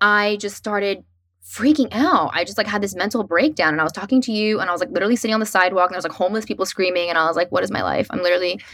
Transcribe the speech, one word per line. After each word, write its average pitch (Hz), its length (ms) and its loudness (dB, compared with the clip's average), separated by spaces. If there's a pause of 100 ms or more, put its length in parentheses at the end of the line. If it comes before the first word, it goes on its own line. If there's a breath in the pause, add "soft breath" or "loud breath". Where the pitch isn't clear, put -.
I 208 400 4
just 202 160 -8
started 202 480 -2 (380)
freaking 277 480 2
out. 226 420 2
I 175 100 -2
just, - 140 -8
like, 208 100 0
had 208 160 -2
this 196 120 -6
mental 208 280 -2
breakdown, 175 500 2
and 156 80 0
I - 20 2
was 156 80 0
talking 202 300 0
to 240 100 -4
you, 214 280 0
and 185 100 -2
I - 40 0
was, 170 60 -4
like, 180 120 -4
literally 196 240 2
sitting 226 180 0
on 220 60 2
the 220 60 -2
sidewalk, 185 440 2
and 185 60 -10
there - 20 -6
was, 185 80 -4
like, 160 80 -8
homeless 214 320 -2
people - 220 -4
screaming, 180 420 -2
and 170 80 0
I 160 80 4
was 165 100 0
like, 175 160 -2
"What 185 120 0
is 196 80 -4
my - 100 -2
life? 85 300 0
I'm 180 100 -4
literally 180 400 0 (120)